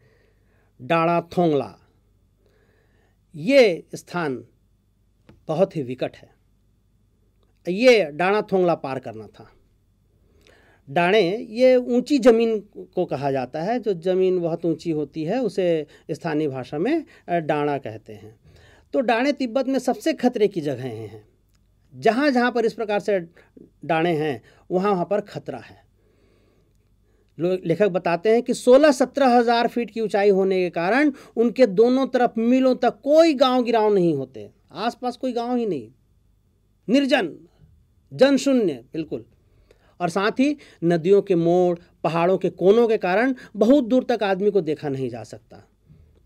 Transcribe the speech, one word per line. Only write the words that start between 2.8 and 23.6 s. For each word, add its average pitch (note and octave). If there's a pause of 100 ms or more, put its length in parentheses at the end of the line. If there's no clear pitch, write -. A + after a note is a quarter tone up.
ये G3+ (100)
स्थान D3 (1040)
बहुत F3
ही D3+
विकट B2+
है। - (1400)
ये G#3+
डाणा F3
थोंगला F3+
पार C3+
करना A2
था। - (1400)
डाणे, F3+
ये B3
ऊंची B3
ज़मीन A3+ (160)
को F#3
कहा C#3+
जाता C3+
है, A3+
जो G#3
ज़मीन F#3
बहुत E3+
ऊंची E3
होती D3+
है G#3
उसे F3 (240)
स्थानीय D3+
भाषा C3
में, C#4+ (240)
अ, F3
डाणा D3
कहते A2
हैं। - (520)
तो C#4
डाणे B3
तिब्बत B3+
में C4+
सबसे B3+
खतरे A#3+
की E3+
जगहें B2+
हैं। G#2+ (640)
जहाँ A3+
जहाँ B3
पर A#3
इस A3
प्रकार G#3
से G3 (580)